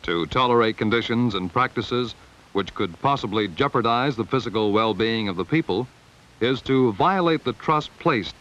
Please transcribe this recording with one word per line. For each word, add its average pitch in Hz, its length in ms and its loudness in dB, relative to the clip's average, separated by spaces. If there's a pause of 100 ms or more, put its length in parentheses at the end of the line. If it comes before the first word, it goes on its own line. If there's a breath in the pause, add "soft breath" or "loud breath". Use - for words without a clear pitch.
To 85 240 -2
tolerate 120 500 2
conditions 117 560 0
and 92 180 -4
practices 123 600 -2 (400 loud breath)
which 98 220 -4
could 90 260 -4
possibly 110 460 0
jeopardize 120 680 0
the 113 80 -4
physical 107 480 -2
well-being 110 560 2
of 92 80 -4
the 90 80 -4
people 98 440 -2 (520)
is 127 220 0
to 131 320 2
violate 165 500 2
the 123 100 -2
trust 151 440 -2
placed 123 440 -2